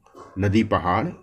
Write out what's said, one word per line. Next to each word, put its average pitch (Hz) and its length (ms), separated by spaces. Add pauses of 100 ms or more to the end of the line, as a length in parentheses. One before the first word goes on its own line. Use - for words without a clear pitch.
(380)
नदी 101 260
पहाड़, 95 420 (160)